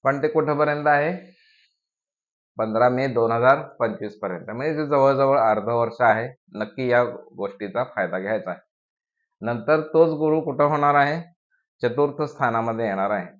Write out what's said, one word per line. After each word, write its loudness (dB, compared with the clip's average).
पण 0
ते 0
कुठंपर्यंत 0
आहे? 0
पंधरा 2
मे 0
दोन 0
हजार 4
पंचवीस -6
पर्यंत, -8
म्हणजे -4
ते -4
जवळजवळ 4
अर्ध 2
वर्ष -2
आहे. 2
नक्की -6
या 4
गोष्टीचा -6
फायदा -4
घ्यायचा -4
आहे. -10
नंतर 0
तोच 2
गुरु 0
कुठं 0
होणार 2
आहे? 2
चतुर्थ -2
स्थानामध्ये -2
येणार -2
आहे. -2